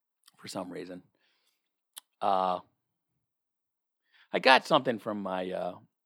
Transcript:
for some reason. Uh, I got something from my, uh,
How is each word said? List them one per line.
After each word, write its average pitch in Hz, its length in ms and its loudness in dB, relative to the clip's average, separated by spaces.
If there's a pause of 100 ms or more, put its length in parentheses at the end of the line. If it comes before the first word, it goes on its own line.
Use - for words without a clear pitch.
(380)
for - 100 -18
some 90 240 -10
reason. 90 300 -14 (1200)
Uh, 92 380 0 (1700)
I 95 60 -2
got 127 280 6
something 131 320 2
from 104 240 -6
my, 92 280 -4
uh, 90 240 -6 (320)